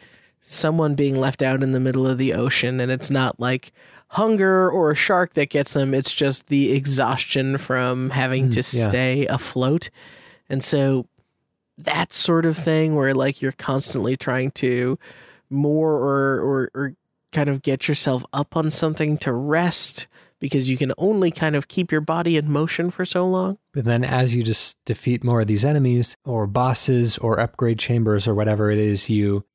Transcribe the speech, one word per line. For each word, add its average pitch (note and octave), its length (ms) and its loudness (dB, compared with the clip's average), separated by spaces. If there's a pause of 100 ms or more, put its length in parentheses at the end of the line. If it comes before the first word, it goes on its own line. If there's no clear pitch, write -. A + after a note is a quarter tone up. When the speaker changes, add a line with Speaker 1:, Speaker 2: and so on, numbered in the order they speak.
(400)
Speaker 1:
someone D#3 540 0
being C#3 220 0
left C3 260 0
out C3 200 0
in C3+ 100 0
the B2+ 80 0
middle C3 260 0
of C3 120 0
the C3+ 140 0
ocean, B2+ 480 -2
and B2+ 100 -2
it's C3 200 -2
not, C3 280 0
like, B2+ 340 -4 (400)
hunger F#3+ 580 2
or D#3+ 200 2
a D3+ 60 2
shark F3+ 380 2
that C#3+ 160 0
gets C#3+ 240 -2
them, C3+ 180 0
it's C#3 220 0
just C#3 320 0
the C#3 260 2
exhaustion C3+ 840 0
from B2+ 520 -2
having C3 380 0
Speaker 2:
Mm, A#2+ 40 0
Speaker 1:
to A2+ 40 0 (200)
Speaker 2:
yeah. A2+ 120 2
Speaker 1:
stay B2+ 380 0
afloat. C3 640 -2 (580)
And C3+ 160 -2
so C3+ 420 0 (680)
that D#3 380 -4
sort E3 320 2
of D#3+ 100 0
thing D#3+ 380 0
where, C3+ 180 2
like, C3+ 300 0
you're C3+ 100 -2
constantly C3 640 -2
trying C3 360 -2
to B2+ 460 -2 (520)
more D3+ 420 0
or, C#3 480 0
or, C3+ 340 0
or C3+ 220 -6 (360)
kind D3 180 0
of C3+ 100 -2
get C3+ 260 -2
yourself C3+ 460 0
up C#3+ 240 -4
on D#3 140 0
something D#3 480 0
to C3+ 140 -4
rest, D3+ 760 0 (340)
because C3+ 300 0
you B2+ 80 0
can C3 180 -2
only F#3+ 340 2
kind D#3 240 -2
of C#3 140 -4
keep F3 240 -4
your D#3 80 0
body E3 380 0
in D3+ 120 -2
motion E3 400 -2
for F#3 140 -6
so F3+ 220 -2
long. F#3 320 -2 (160)
Speaker 2:
But B2+ 100 -4
then A#2+ 200 0
as B2+ 300 0
you A#2+ 80 0
just - 440 0
defeat A#2+ 360 -2
more A#2+ 200 2
of G#2 60 0
these G#2+ 180 2
enemies B2+ 580 2
or A2+ 220 -2
bosses B2 720 0
or A2+ 200 0
upgrade A#2 400 0
chambers A2 480 0
or A2 80 2
whatever G#2 360 2
it G#2+ 80 2
is, G#2 320 0
you, G#2 340 2 (100)